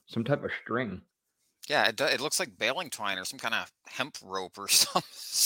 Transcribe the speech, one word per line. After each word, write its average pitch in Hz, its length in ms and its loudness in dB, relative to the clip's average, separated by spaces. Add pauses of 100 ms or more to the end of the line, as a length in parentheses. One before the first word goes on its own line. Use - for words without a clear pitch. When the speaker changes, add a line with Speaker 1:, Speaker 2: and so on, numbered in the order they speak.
Speaker 1:
some 113 160 -2
type 139 200 0
of 92 80 -4 (120)
string. 107 400 -4 (640)
Speaker 2:
Yeah, 123 220 4
it 110 80 -2
do-, 135 80 2
it 131 160 2
looks 151 180 0
like 95 180 -4
baling 120 320 0
twine 98 280 -2
or 92 80 -6
some - 140 -8
kinda 110 280 0 (200)
hemp - 360 -4
rope 95 340 -6
or 101 100 -8
<laughs> - 20 -4
some - 320 4 (440)